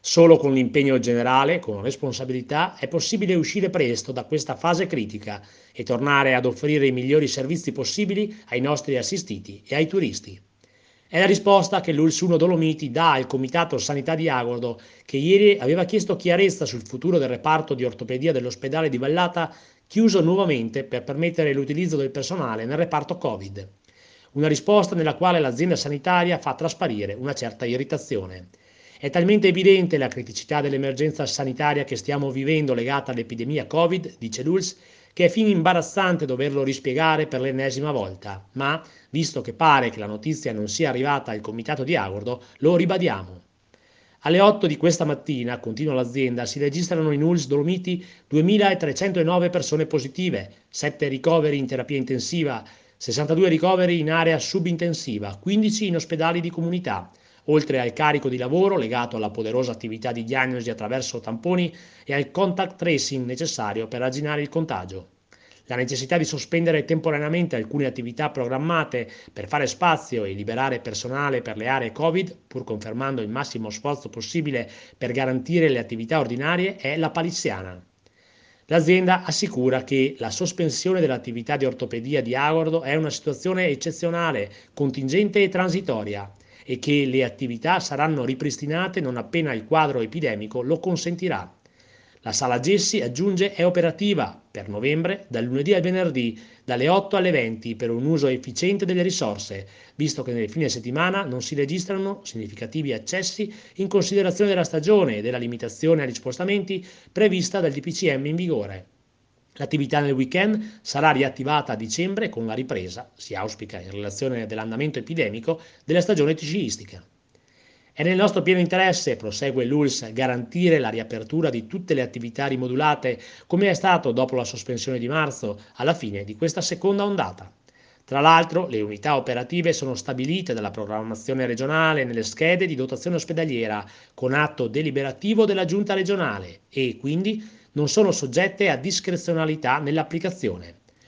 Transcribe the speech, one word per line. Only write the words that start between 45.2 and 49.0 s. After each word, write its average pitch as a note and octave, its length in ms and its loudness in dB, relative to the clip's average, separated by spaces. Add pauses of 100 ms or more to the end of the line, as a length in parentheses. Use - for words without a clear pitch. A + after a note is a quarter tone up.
continua C3 340 -4
l'azienda, B2 500 0
si A#2 140 -8
registrano D#3 540 0
in C#3+ 100 2
ulss E3 240 2
Dolomiti F3 580 0 (220)
duemilatrecentonove F3+ 1200 4